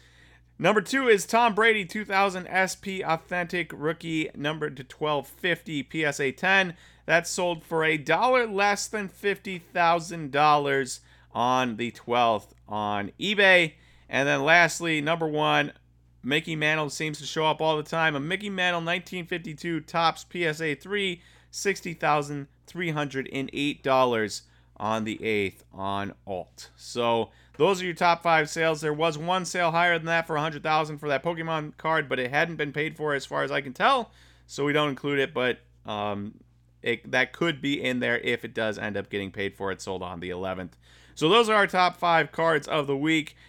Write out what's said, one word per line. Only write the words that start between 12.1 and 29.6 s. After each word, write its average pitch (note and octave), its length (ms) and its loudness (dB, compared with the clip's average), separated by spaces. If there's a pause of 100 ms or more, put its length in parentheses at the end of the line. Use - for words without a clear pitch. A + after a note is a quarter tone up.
on G#2 500 -4
eBay. F#3 540 6 (360)
And C3+ 200 0
then C#3 160 0
lastly, E3 560 4
number D#3+ 260 0
one, D3+ 460 0 (500)
Mickey D#3 320 -2
Mantle D3+ 340 0
seems D3+ 300 -6
to C#3+ 80 -12
show D#3 200 0
up D#3 140 2
all D#3 160 2
the D3+ 60 -4
time. D#3+ 320 0
A C#3 60 -2
Mickey F#3+ 280 -4
Mantle F3+ 320 0
nineteen F3 460 -6
fifty-two E3+ 540 -6
Topps D#3+ 420 0
P F3 240 -4
S D3+ 140 -2
A D3+ 160 -2
three, F#3+ 440 -4 (300)
sixty F#3 440 -4
thousand D3 520 -2 (220)
three E3+ 240 -4
hundred C#3+ 400 -4
and C3+ 200 -4
eight C#3+ 300 -2
dollars B2 600 2 (340)
on A2 260 -2
the G#2+ 220 -6
eighth G#2 480 -2
on G2 420 -6 (120)
Alt. - 500 -10
So A#2 540 0 (260)
those F3 240 4
are F#3 40 -6
your F3 100 -4
top E3+ 300 2
five D#3+ 260 4
sales. D#3+ 300 0
There D3+ 120 -2
was D#3 240 0
one F3 280 -2
sale F3 260 0